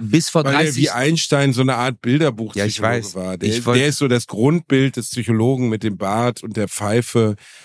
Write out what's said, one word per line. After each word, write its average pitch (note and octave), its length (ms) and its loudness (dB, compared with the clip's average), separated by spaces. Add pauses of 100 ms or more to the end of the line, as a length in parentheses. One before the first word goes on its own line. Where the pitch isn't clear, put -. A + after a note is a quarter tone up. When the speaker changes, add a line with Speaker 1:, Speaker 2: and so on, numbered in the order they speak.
Speaker 1:
bis B2+ 260 2
vor D#3+ 140 2
Speaker 2:
weil C3+ 80 0
der C#3+ 140 2
Speaker 1:
dreißig C#3 180 0
Speaker 2:
wie D#3 80 2
Einstein C#3 600 2
so A#2+ 100 0
eine C3 160 2
Art B2 220 -2
Bilderbuch A#2+ 560 0
Speaker 1:
Ja, G2+ 100 0
ich G#2+ 140 -4
weiß. A2 360 -2
Speaker 2:
war. F#2 240 -6
Der, G#2 100 -2
Speaker 1:
Ich A#2+ 160 -2
wollt- A#2+ 140 4
Speaker 2:
der C#3+ 80 2
ist C#3+ 100 0
so C#3+ 100 0
das A#2+ 200 0
Grundbild C3+ 720 2
des A#2 120 -6
Psychologen A#2+ 600 0
mit G#2+ 120 -2
dem G#2 160 -4
Bart A2 460 -2
und G#2+ 120 -10
der G#2 120 -2
Pfeife G#2+ 720 0 (280)